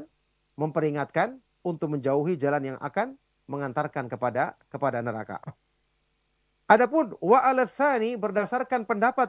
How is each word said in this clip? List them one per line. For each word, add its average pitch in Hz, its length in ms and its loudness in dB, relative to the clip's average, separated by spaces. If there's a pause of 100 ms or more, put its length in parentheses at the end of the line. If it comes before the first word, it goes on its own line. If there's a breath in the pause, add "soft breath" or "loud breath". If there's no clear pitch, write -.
(600)
memperingatkan 156 800 0 (240)
untuk 160 320 -2
menjauhi 143 400 0
jalan 139 400 -2
yang - 40 -12
akan 220 360 -4 (320)
mengantarkan 139 600 -4
kepada, 123 480 -2 (160)
kepada 131 280 -2
neraka. 110 400 -6 (1300)
Adapun 240 480 4
wa 220 240 4
ala 254 240 2
tsani, 247 480 0
berdasarkan 214 720 -2
pendapat 233 420 2